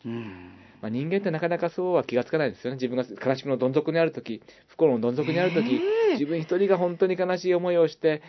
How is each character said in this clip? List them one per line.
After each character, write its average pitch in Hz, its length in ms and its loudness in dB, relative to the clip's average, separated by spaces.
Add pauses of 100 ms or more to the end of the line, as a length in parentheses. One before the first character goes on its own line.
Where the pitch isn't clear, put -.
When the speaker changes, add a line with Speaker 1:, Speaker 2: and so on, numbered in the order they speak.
Speaker 1:
う 113 40 -8
ん。 98 420 -12 (300)
Speaker 2:
ま 110 60 -8
あ、 - 20 -6
人 131 200 -4
間 196 100 0
っ - 20 -4
て 196 100 -2
な 156 80 -2
か 170 80 0
な 170 100 0
か 170 120 -2
そ 180 220 -4
う - 20 4
は 151 100 4
気 120 140 -2
が 123 80 2
つ - 60 -20
か 160 60 2
な 151 100 2
い 113 40 -4
で 98 80 -12
す - 80 -8
よ 127 40 -4
ね。 135 40 -6
自 127 180 -4
分 127 40 -4
が 127 80 0 (200)
悲 131 120 2
し - 80 -12
み 139 60 -4
の 131 40 0
ど 127 140 0
ん 135 40 -2
底 156 200 0
に 165 60 2
あ 165 40 4
る 160 80 2
時、 117 320 -10 (240)
不 - 80 -20
幸 156 140 6
の 123 100 2
ど 120 140 0
ん - 20 -6
底 160 160 -2
に 165 80 0
あ 180 60 2
る 180 80 0
時、 240 220 2
Speaker 1:
ね 311 40 2 (300)
え。 349 60 4
Speaker 2:
自 147 100 -2
分 165 160 -2
一 180 160 -2
人 196 100 2
が 185 100 4
本 175 200 -2
当 190 100 2
に 185 100 -2
悲 185 200 0
し 175 80 -8
い 180 100 2
思 175 160 0
い 175 60 2
を 165 100 6
し 156 80 -10
て、 151 340 0